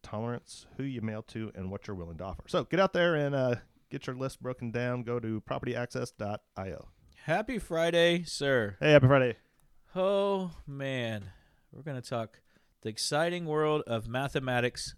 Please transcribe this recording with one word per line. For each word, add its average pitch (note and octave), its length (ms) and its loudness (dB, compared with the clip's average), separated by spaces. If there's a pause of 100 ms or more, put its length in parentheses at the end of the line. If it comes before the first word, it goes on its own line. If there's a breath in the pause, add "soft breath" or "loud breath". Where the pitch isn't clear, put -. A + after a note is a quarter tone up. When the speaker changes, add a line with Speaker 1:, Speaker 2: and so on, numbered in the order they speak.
Speaker 1:
tolerance, - 640 -8 (120)
who C3+ 60 -4
you B2+ 180 -6
mail A2 200 -4
to, A2 320 -8
and F#2 160 -8
what G2+ 160 -8
you're G#2 100 -8
willing E2+ 220 -10
to F2 60 -10
offer. F#2 240 -10
So D#3+ 160 0
get E3 160 0
out F#3+ 140 4
there F3 200 4
and, C#3+ 220 0
uh, B2+ 200 2 (340)
get - 180 -10
your B2+ 80 -6
list C3 260 -6
broken B2 300 -6
down. B2 320 -2
Go A#2+ 160 -2
to A2 220 -2
property B2+ 340 -4
access B2 340 -4
dot G#2 320 -6 (160)
I F#2+ 140 -6
O. - 160 -12 (380)
Speaker 2:
Happy G#3+ 340 -2
Friday, E3+ 640 4
sir. C3 560 0
Speaker 1:
Hey, D3+ 120 6
happy C#3 140 12
Friday. B2+ 300 6 (600)
Speaker 2:
Oh, G3 560 0 (140)
man. C3 600 -6 (460 soft breath)
We're C3 120 -16
gonna C3+ 180 -8
talk A2+ 400 -8 (400)
the A2 80 -6
exciting E3 560 0
world D3+ 420 2
of A2+ 200 -2
mathematics B2+ 920 -2